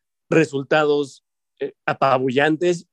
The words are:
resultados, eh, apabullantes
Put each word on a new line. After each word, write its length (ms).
resultados, 960
eh, 140
apabullantes 1040